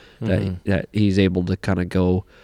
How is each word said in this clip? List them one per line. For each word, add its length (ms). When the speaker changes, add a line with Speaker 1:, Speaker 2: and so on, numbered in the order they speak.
Speaker 1:
that, 200
Speaker 2:
Mm-hmm. 280
Speaker 1:
that 240
he's 240
able 280
to 120
kinda 280
go, 400